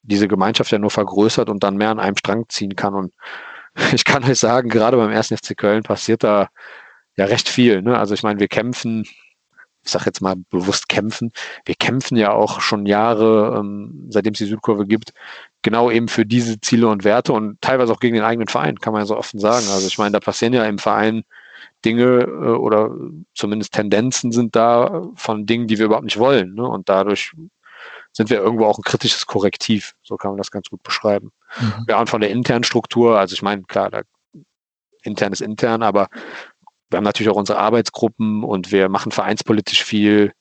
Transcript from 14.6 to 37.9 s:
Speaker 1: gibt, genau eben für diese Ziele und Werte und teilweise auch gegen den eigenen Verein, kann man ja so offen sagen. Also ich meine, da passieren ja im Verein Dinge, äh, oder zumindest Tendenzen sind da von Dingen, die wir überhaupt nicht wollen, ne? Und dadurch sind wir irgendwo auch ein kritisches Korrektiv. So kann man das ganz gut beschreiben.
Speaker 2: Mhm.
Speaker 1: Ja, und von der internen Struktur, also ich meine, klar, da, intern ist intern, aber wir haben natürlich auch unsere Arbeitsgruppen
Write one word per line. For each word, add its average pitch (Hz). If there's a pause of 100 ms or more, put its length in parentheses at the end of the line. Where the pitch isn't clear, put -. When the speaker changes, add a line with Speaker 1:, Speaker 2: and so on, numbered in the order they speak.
Speaker 1:
gibt, 110 (480)
genau 117
eben 113
für 113
diese 113
Ziele 117
und 101
Werte 117
und 107
teilweise 127
auch -
gegen 117
den 107
eigenen 113
Verein, 135
kann 110
man 107
ja 101
so 107
offen 113
sagen. 110
Also 95
ich -
meine, 104
da 101
passieren 117
ja 113
im 104
Verein 110 (600)
Dinge, 123
äh, 135
oder 110 (420)
zumindest 104
Tendenzen 113
sind 117
da 120 (120)
von 107
Dingen, 117
die 110
wir 110
überhaupt 110
nicht 101
wollen, 110
ne? 120
Und 98
dadurch 98 (840)
sind 110
wir 120
irgendwo 110
auch 104
ein 107
kritisches -
Korrektiv. -
So 101
kann 98
man 101
das 98
ganz 98
gut -
beschreiben. - (280)
Speaker 2:
Mhm. 113
Speaker 1:
Ja, 107
und 117
von 110
der 107
internen 117
Struktur, 117
also 95
ich 92
meine, 101
klar, 98
da, 104 (1000)
intern 101
ist -
intern, 113
aber 101 (840)
wir 90
haben 101
natürlich 104
auch 95
unsere 104
Arbeitsgruppen 110